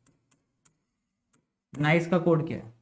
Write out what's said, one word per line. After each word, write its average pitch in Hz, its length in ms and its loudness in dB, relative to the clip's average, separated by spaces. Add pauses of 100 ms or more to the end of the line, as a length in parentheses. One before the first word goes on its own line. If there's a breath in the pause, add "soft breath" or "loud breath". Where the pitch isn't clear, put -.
(1700)
नाइस 160 340 0
का 185 120 2
कोड 165 280 2
क्या 117 100 -8
है - 240 -16